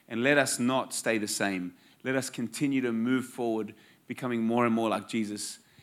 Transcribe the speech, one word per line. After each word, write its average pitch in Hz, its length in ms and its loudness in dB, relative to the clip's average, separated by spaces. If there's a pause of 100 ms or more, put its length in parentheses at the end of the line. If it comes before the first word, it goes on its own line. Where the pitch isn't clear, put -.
and 117 160 -4
let 143 160 6
us 127 200 0
not 123 340 0
stay 113 260 0
the 104 80 -4
same. 95 460 -2 (300)
Let 131 120 -2
us 127 160 -2
continue 135 500 -2
to 123 120 0
move 123 320 2
forward, 110 500 -4 (320)
becoming 120 340 -4
more 117 240 4
and 113 80 4
more 113 160 2
like 101 200 -2
Jesus. 104 500 -4 (240)